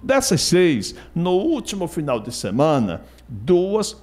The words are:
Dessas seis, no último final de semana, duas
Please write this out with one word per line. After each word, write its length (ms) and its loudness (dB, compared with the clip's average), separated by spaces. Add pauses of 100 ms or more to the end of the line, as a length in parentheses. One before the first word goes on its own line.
Dessas 380 2
seis, 540 2 (180)
no 200 0
último 540 -2
final 320 -4
de 120 -10
semana, 680 0 (280)
duas 720 0